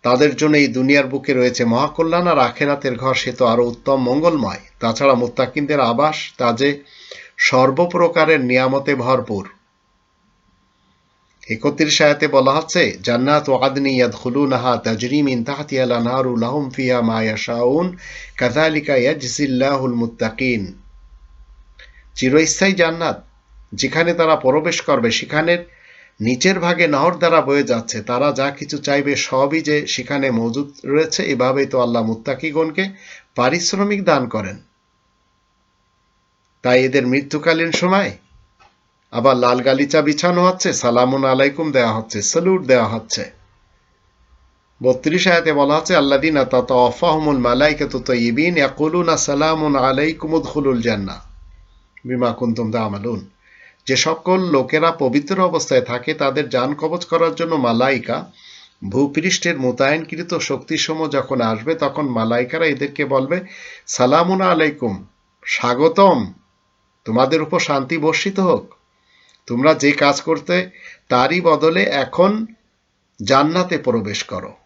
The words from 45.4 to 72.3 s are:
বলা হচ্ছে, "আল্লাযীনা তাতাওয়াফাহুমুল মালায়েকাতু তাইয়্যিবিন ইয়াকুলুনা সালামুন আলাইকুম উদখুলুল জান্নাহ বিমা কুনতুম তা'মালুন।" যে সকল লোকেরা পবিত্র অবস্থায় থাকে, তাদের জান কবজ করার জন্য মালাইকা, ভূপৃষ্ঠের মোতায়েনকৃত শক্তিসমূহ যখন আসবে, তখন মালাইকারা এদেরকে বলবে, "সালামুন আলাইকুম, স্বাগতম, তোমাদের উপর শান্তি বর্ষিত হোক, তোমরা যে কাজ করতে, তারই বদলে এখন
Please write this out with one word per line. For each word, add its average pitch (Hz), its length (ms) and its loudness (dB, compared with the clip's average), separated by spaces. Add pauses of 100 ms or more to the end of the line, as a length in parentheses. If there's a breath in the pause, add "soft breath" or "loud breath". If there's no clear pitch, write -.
বলা 143 240 2
হচ্ছে, 160 200 0
"আল্লাযীনা 139 480 2
তাতাওয়াফাহুমুল 131 920 2
মালায়েকাতু 135 600 0
তাইয়্যিবিন 123 580 0
ইয়াকুলুনা 156 600 0
সালামুন 151 600 0
আলাইকুম 151 580 -2
উদখুলুল 139 480 -2
জান্নাহ 101 360 -4 (840)
বিমা 123 280 -2
কুনতুম 113 400 -4
তা'মালুন।" 107 580 -6 (560 soft breath)
যে 131 100 0
সকল 165 440 0
লোকেরা 156 520 0
পবিত্র 147 500 -2
অবস্থায় 160 380 2
থাকে, 123 340 -6
তাদের 143 340 -2
জান 131 260 -2
কবজ 160 300 -6
করার 165 300 0
জন্য 165 200 -4
মালাইকা, 127 760 0 (580 loud breath)
ভূপৃষ্ঠের 143 720 0
মোতায়েনকৃত 156 760 -2
শক্তিসমূহ 156 760 -4
যখন 131 320 -2
আসবে, 113 340 -2
তখন 147 340 -2
মালাইকারা 123 580 -2
এদেরকে 139 380 -2
বলবে, 135 360 -2 (460 loud breath)
"সালামুন 170 540 2
আলাইকুম, 143 680 0 (380)
স্বাগতম, 139 880 2 (720)
তোমাদের 131 380 2
উপর 165 180 -2
শান্তি 143 380 -2
বর্ষিত 190 420 -2
হোক, 165 340 0 (720 soft breath)
তোমরা 135 280 2
যে 143 180 2
কাজ 143 300 0
করতে, 175 480 -4 (380 loud breath)
তারই 139 320 2
বদলে 160 420 2
এখন 190 640 0 (760)